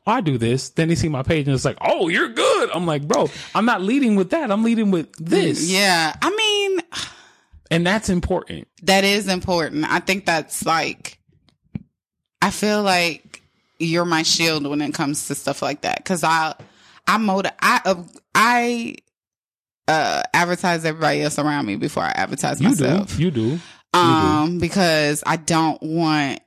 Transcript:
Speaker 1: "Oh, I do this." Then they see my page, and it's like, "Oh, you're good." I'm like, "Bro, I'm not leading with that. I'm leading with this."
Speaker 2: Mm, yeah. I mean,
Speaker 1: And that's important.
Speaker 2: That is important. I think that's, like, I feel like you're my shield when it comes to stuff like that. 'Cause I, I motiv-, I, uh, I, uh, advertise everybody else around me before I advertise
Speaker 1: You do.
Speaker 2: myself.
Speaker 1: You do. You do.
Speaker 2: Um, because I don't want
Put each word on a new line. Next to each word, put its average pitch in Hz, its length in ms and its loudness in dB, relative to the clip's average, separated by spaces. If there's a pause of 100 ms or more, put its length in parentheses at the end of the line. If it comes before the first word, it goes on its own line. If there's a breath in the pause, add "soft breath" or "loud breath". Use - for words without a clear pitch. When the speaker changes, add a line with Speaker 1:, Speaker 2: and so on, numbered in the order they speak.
Speaker 1:
"Oh, 202 60 2
I 240 80 2
do 151 180 0
this." 117 340 -2
Then 160 180 0
they 170 60 2
see 165 120 0
my 135 160 -4
page, 156 240 0
and 139 80 2
it's 127 80 -2
like, 135 160 -2
"Oh, 226 300 0
you're 240 200 0
good." 330 440 2
I'm 180 120 -4
like, 147 220 -2
"Bro, 196 220 2 (260 loud breath)
I'm 202 100 2
not 226 160 2
leading 226 360 2
with 185 140 0
that. 302 200 -2
I'm 214 120 0
leading 226 280 2
with 170 260 -2
this." 165 520 0
Speaker 2:
Mm, 190 40 0
yeah. 180 480 2
I 285 140 0
mean, 415 440 0 (920 loud breath)
Speaker 1:
And 170 160 2
that's 208 220 0
important. 180 580 -2 (160)
Speaker 2:
That 190 200 4
is 202 240 2
important. 170 580 -2
I 175 140 0
think 190 280 -2
that's, 165 380 -2
like, 156 520 -4 (1200)
I 190 100 2
feel 208 320 0
like 175 580 0 (380)
you're 170 260 0
my 165 180 0
shield 160 440 0
when 147 140 -2
it 147 120 -4
comes 147 340 -4
to 147 80 -4
stuff - 260 -6
like 143 200 -6
that. - 240 -4
'Cause 165 180 -2
I, 160 300 0 (540 loud breath)
I 190 100 2
motiv-, 196 440 0
I, 226 240 2
uh, 180 180 0 (320)
I, 240 600 2 (920)
uh, 117 360 0 (100)
advertise 175 520 0
everybody 156 360 0
else 147 180 -2
around 147 260 -2
me 104 100 -2
before - 280 -4
I 78 80 -2
advertise - 500 -4
Speaker 1:
You 226 140 4
do. 151 80 0
Speaker 2:
myself. 196 360 0
Speaker 1:
You 170 120 2
do. 120 100 -2
You 127 160 0
do. - 420 -4
Speaker 2:
Um, 160 600 4
because 160 680 2
I 160 120 0
don't 160 440 0
want 156 640 0